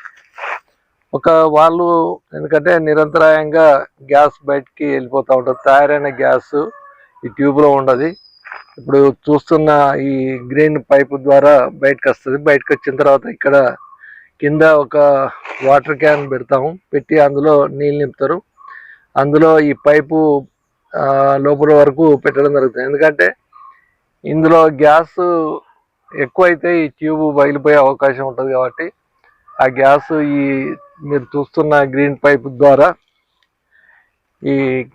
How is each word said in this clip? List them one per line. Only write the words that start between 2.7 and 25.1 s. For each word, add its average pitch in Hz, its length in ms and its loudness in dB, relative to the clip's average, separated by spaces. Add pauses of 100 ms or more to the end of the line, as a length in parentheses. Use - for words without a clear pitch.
నిరంతరాయంగా 156 1080 2 (160)
గ్యాస్ 143 440 0
బయటికి 139 480 -6
వెళ్ళిపోతూ 131 420 -2
ఉంటుంది. 127 280 -4
తయారైన 143 520 2
గ్యాస్ 131 500 -2 (580)
ఈ 123 40 -10
ట్యూబ్లో 143 420 0
ఉండదు. 135 380 0 (680)
ఇప్పుడు 139 200 -2 (120)
చూస్తున్న 151 600 -2 (300)
ఈ 131 380 -6 (120)
గ్రీన్ 151 280 0 (120)
పైపు 139 260 0
ద్వారా 139 520 4
బయటకు 139 420 -4
వస్తది. 131 260 -6
బయటకు 147 380 -2
వచ్చిన 131 220 -8
తర్వాత 139 300 2
ఇక్కడ 139 500 0 (640)
కింద 151 220 0
ఒక 151 340 2 (680)
వాటర్ 139 340 0
క్యాన్ 147 320 0
పెడతాము, 135 480 -4 (140)
పెట్టి 147 260 -2
అందులో 143 480 2
నీళ్ళు 147 320 -4
నింపుతారు. 143 440 -6 (760)
అందులో 151 440 2
ఈ 147 120 0 (140)
పైపు, 147 600 0 (500)
ఆ, 139 400 0
లోపల 147 380 0
వరకు 147 420 4
పెట్టడం 143 360 -2
జరుగుతుంది. 131 320 -2
ఎందుకంటే 147 500 -2 (880)
ఇందులో 160 420 2
గ్యాస్ 151 520 2 (960)